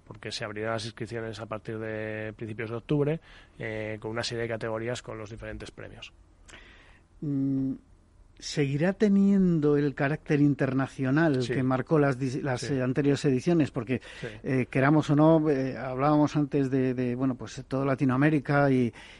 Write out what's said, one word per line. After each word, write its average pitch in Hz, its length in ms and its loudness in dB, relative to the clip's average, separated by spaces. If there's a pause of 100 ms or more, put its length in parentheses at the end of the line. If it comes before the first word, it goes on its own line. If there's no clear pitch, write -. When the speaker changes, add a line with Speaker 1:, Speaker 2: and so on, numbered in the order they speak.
Speaker 1:
porque 107 260 -14
se - 140 -8
abrirán 107 280 -6
las 110 120 -6
inscripciones 113 560 -10
a 110 60 -12
partir 110 320 -10
de 110 580 -8
principios 110 320 -10
de 117 80 -8
octubre, 147 420 0 (400)
eh, 110 400 -8
con 110 120 -8
una 117 120 -4
serie 117 200 -6
de 113 60 -6
categorías 113 520 -6
con 113 160 -14
los 107 140 -14
diferentes 110 400 -14
premios. 110 420 -18 (1040)
Speaker 2:
Mm, 135 540 -2 (640)
¿seguirá 147 540 -2
teniendo 190 840 4
el 143 180 0
carácter 147 460 0
internacional 135 1000 2
Speaker 1:
Sí. 123 120 -2
Speaker 2:
que 131 100 0
marcó 131 340 2
las 139 220 2
dis-, 131 220 -4
las, 127 200 -2
Speaker 1:
Sí. 123 120 -4
Speaker 2:
eh, 127 100 0
anteriores 139 400 2
ediciones? 147 480 2
Porque, 123 300 -4 (180)
Speaker 1:
Sí. 127 80 -10 (160)
Speaker 2:
eh, 131 260 0
queramos 143 400 4
o 147 60 4
no, 156 340 6
eh, 135 280 -2
hablábamos 135 580 2
antes 143 340 0
de, 131 240 2
de, 123 220 -2
bueno, 131 200 -2
pues, 113 240 -14
eh, 131 60 -14
todo 135 200 -2
Latinoamérica 143 840 2
y, 123 240 2 (260)